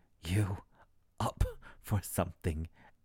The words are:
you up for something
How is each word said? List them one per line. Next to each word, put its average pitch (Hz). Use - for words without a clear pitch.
you 95
up -
for 104
something 85